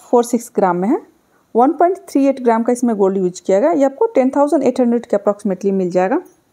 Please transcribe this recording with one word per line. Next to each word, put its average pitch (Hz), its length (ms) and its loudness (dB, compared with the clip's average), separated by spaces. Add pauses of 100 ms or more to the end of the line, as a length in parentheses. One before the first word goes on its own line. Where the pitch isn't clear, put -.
फ़ोर 240 220 2
सिक्स 233 320 -6
ग्राम 180 220 0
में 180 120 -2
है, 359 120 0 (540)
वन 254 180 4
पॉइंट 359 240 0 (120)
थ्री 277 180 0
एट 269 160 -2
ग्राम 233 200 0
का 247 100 0
इसमें 240 240 -2
gold 196 200 0
use 180 240 -4
किया 190 180 0
गया। 294 120 2
ये 285 140 0
आपको 269 220 -2
टेन 262 220 2
थाउजेंड 294 340 0
एट 254 180 0
हंड्रेड 233 240 0
के - 120 -2
approximately 202 560 -2
मिल 190 180 0
जाएगा। 190 300 0 (320)